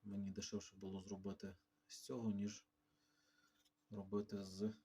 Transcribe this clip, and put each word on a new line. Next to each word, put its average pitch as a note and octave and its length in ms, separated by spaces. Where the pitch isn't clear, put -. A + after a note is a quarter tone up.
мені G2+ 280
дешевше G2+ 460
було F#2+ 240
зробити F#2+ 540
з - 140
цього, A#2 280
ніж G2+ 360
робити G3+ 540
з G3 300